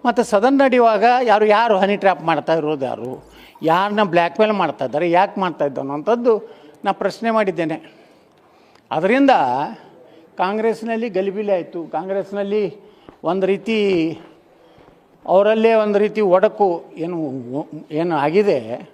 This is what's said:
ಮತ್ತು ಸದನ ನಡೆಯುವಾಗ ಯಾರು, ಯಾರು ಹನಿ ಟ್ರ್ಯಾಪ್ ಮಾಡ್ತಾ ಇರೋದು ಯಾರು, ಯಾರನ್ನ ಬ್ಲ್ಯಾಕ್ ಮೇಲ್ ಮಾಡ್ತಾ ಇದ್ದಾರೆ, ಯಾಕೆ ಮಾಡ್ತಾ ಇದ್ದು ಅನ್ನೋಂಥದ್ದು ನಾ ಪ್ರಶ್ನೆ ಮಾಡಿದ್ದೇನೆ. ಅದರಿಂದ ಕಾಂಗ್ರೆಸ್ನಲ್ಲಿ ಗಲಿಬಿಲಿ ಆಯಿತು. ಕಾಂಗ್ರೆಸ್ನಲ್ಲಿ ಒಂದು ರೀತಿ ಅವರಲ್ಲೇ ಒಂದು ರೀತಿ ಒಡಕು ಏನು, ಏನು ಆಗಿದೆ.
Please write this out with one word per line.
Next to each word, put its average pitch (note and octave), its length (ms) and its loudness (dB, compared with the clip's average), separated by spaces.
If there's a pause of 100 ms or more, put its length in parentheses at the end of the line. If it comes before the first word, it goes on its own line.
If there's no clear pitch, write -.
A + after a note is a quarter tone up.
ಮತ್ತು A#3+ 160 0 (100)
ಸದನ A3 220 2 (100)
ನಡೆಯುವಾಗ A3+ 400 2 (260)
ಯಾರು, G#3+ 160 4 (100)
ಯಾರು A3+ 260 2
ಹನಿ G3 200 2
ಟ್ರ್ಯಾಪ್ F#3+ 280 0
ಮಾಡ್ತಾ D#3+ 300 0
ಇರೋದು D3 300 -4
ಯಾರು, A#2 200 -8 (600)
ಯಾರನ್ನ G#3 320 2 (100)
ಬ್ಲ್ಯಾಕ್ E3+ 280 2
ಮೇಲ್ G#3+ 220 4
ಮಾಡ್ತಾ C#3+ 260 -4
ಇದ್ದಾರೆ, D3+ 180 -2 (120)
ಯಾಕೆ G3+ 260 2
ಮಾಡ್ತಾ D3+ 240 -4
ಇದ್ದು C3 140 -6
ಅನ್ನೋಂಥದ್ದು G#3 500 -2 (520)
ನಾ G3 80 0 (100)
ಪ್ರಶ್ನೆ G#3 340 -4
ಮಾಡಿದ್ದೇನೆ. E3+ 400 -2 (1120)
ಅದರಿಂದ B3 440 2 (1080)
ಕಾಂಗ್ರೆಸ್ನಲ್ಲಿ A3 720 -4
ಗಲಿಬಿಲಿ G3 420 -2
ಆಯಿತು. E3+ 220 -8 (160)
ಕಾಂಗ್ರೆಸ್ನಲ್ಲಿ G3 680 -4 (680)
ಒಂದು F#3+ 220 0
ರೀತಿ G#3 260 -2 (1500)
ಅವರಲ್ಲೇ G#3+ 460 4 (140)
ಒಂದು G#3 200 0
ರೀತಿ G#3+ 160 -2 (140)
ಒಡಕು G#3 340 4 (360)
ಏನು, E3+ 140 -6 (840)
ಏನು E3+ 140 0 (100)
ಆಗಿದೆ. F3 340 2 (360)